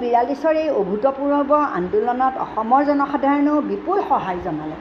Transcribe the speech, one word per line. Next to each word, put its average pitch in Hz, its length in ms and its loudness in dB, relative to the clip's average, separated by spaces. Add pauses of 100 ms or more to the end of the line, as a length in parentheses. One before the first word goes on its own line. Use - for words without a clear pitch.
বিয়াল্লিছৰ 254 560 2
এই 311 120 0 (120)
অভূতপূৰ্ব 269 720 0 (260)
আন্দোলনত 240 580 0 (100)
অসমৰ 233 400 2
জনসাধাৰণেও 285 760 2
বিপুল 233 380 -2 (100)
সঁহাৰি 185 360 -2
জনালে। 156 360 -6